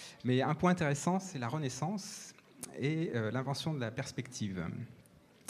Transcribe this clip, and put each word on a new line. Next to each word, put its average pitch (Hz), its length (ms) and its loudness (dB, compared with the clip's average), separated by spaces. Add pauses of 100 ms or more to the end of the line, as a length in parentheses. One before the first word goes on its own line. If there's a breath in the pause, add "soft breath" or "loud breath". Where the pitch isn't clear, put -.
(220 loud breath)
Mais 127 200 4
un 147 120 2
point 180 160 6
intéressant, 170 480 4
c'est 185 200 -6
la 120 100 -2
Renaissance 156 880 -4 (440)
et, 160 360 2
euh, 110 160 2
l'invention 131 420 0
de 143 80 -2
la 113 100 0
perspective. - 720 -4 (880)